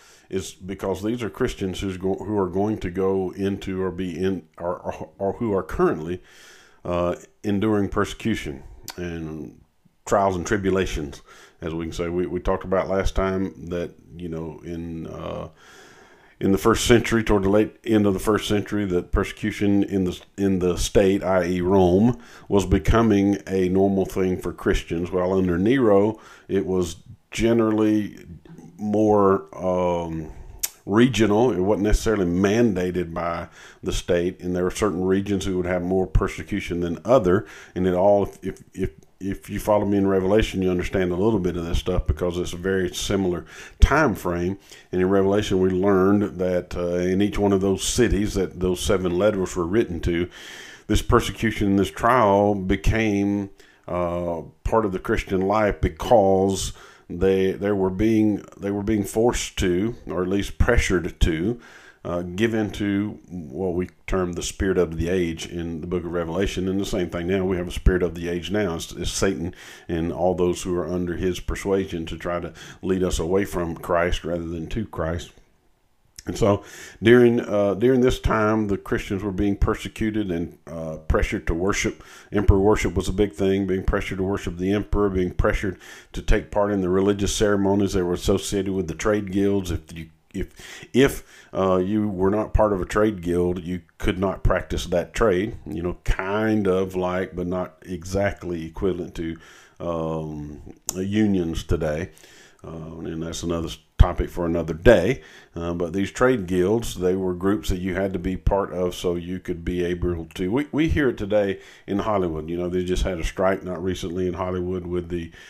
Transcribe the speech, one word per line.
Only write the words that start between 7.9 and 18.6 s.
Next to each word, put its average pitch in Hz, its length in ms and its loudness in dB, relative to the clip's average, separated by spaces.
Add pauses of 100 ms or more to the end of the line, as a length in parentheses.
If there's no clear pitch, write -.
and 80 640 -10 (460)
trials 98 320 2
and 85 100 -6
tribulations, 95 760 -2 (380)
as 82 160 -8
we 82 100 -6
can 80 80 -8
say. 85 140 -4
We, 87 180 -2
we 78 140 -4
talked 95 240 -2
about 92 240 0
last 92 280 0
time 95 520 -2
that, 87 240 -6 (240)
you 87 140 -10
know, 80 340 -10
in, 82 440 -10
uh, 82 420 -10 (920)
in 98 120 2
the 95 60 4
first 113 300 4
century, 113 360 6
toward 104 200 2
the 98 60 2
late 107 340 2
end 107 240 4
of 95 80 2
the 92 40 -4
first 104 280 0
century, 104 360 0